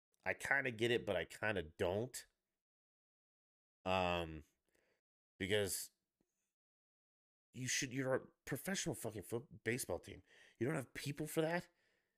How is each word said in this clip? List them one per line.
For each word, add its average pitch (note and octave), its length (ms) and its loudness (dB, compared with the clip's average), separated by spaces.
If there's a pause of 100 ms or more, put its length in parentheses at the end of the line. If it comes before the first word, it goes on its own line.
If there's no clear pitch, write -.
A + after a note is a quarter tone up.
(260)
I F#2 80 4
kinda C3+ 380 2
get A#2 200 4
it, A2+ 140 4
but G2+ 100 2
I E2+ 100 2
kinda G#2 380 0 (160)
don't. G2+ 460 0 (1600)
Um, F2 580 2 (960)
because F#2+ 500 0 (1600)
you B2+ 140 -6
should, B2 260 0
you're C3 220 2
a - 60 2 (240)
professional E3+ 480 -2
fucking G#2+ 300 -6
foot-, - 400 -6
baseball A2 360 0
team. - 220 -14 (380)
You A2+ 80 2
don't D#3+ 80 0
have C3+ 180 -6
people C#3+ 320 -6
for D#3 160 0
that? E3+ 260 0 (500)